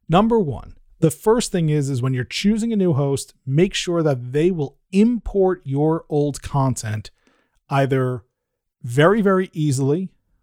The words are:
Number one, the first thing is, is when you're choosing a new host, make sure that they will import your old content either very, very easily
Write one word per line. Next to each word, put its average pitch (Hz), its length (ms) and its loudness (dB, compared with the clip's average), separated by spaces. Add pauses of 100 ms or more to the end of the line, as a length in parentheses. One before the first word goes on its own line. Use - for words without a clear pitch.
Number 220 300 4
one, 147 380 -4 (240)
the 160 100 4
first - 420 0
thing 170 160 0
is, 147 220 0
is 131 100 -4
when 131 140 -2
you're 123 100 -4
choosing 220 480 -2
a 220 40 0
new 180 180 2
host, 139 400 -2 (100)
make 160 300 2
sure 170 280 -2
that 127 300 -2
they 156 180 2
will 156 280 -6 (120)
import 196 720 0
your 151 440 -2
old 147 340 -2
content 120 680 -4 (580)
either 131 560 0 (580)
very, 151 380 4
very 190 320 0
easily 147 580 0 (320)